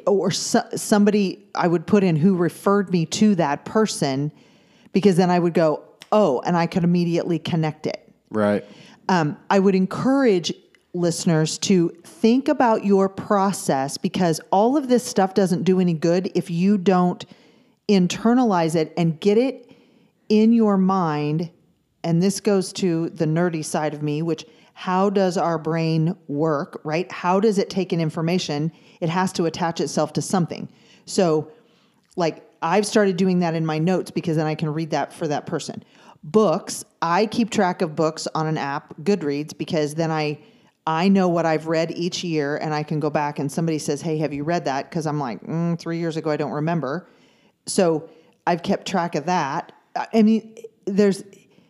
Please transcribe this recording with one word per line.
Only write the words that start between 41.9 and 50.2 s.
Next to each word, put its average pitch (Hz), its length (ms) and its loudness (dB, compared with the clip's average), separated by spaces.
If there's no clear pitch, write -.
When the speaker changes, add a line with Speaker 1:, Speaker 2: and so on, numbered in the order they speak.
Speaker 1:
each 175 320 -6
year, 151 340 -2
and 156 160 -6
I 151 100 -2
can 156 160 -4
go 151 100 -2
back 147 280 -2
and 147 140 -4
somebody 165 280 -2
says, 143 220 -6
"Hey, 156 180 -4
have 147 140 -4
you 143 100 -8
read 165 220 -4
that?" 139 240 -4
'Cause 160 160 -6
I'm 151 140 -4
like, 120 240 -8
"Mm, 170 360 -4
three 165 200 -8
years 165 180 -4
ago, 156 140 -4
I 147 60 -2
don't 147 140 -6
remember." 151 560 -4
So 165 420 0
I've 170 160 0
kept - 240 -4
track 170 280 -2
of 147 120 -4
that. 160 440 -4
I, - 180 -6
I 226 100 6